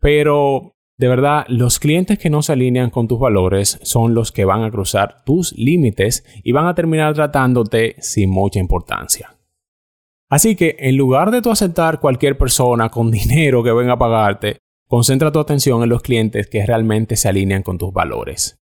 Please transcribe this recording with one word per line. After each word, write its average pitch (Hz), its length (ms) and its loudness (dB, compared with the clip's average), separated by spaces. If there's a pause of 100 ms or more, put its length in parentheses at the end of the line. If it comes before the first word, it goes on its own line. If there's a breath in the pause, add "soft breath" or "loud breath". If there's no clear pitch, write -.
Pero, 147 720 0 (240)
de 127 120 2
verdad, 139 400 2
los 117 300 0
clientes 180 400 0
que 170 120 -2
no 147 120 0
se 160 100 -2
alinean 127 380 0
con 113 180 -2
tus 120 100 -2
valores 98 640 0
son 117 320 0
los 113 180 -2
que 101 120 -2
van 98 180 0
a 110 80 -4
cruzar 101 540 -4
tus 165 320 0
límites 120 680 0 (200 loud breath)
y 120 80 0
van 147 140 2
a 175 80 -2
terminar 160 400 0
tratándote 127 880 0
sin 95 300 -2
mucha 98 300 0
importancia. - 760 -4 (920)
Así 185 260 2
que, 165 220 0
en 135 180 0
lugar 135 340 2
de 247 100 0
tú 226 100 -2
aceptar 170 500 -2
cualquier 139 360 0
persona 123 540 0
con 117 200 0
<laughs> - 0 -
dinero 120 520 2
que 120 100 2
venga 123 220 2
a 120 40 -6
pagarte, 107 600 0 (280)
concentra 135 460 2
tu 156 60 0
atención 139 440 0
en 117 60 0
los 120 140 0
clientes 110 460 -2
que 104 160 -4
realmente 110 520 0
se - 120 -2
alinean 98 340 0
con 92 160 -6
tus 90 140 -8
valores. - 720 -6